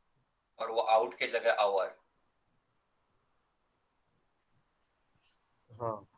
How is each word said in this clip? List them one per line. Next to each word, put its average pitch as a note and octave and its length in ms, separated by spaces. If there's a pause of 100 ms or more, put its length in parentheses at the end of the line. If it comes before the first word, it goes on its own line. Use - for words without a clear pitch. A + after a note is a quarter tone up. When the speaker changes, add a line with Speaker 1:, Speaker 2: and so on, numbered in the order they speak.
(600)
Speaker 1:
और A2+ 120
वो A2+ 100
आउट A2 340
के B2+ 120
जगह A#2 240
आवर। G2 440 (4000)
Speaker 2:
हाँ, G#2+ 360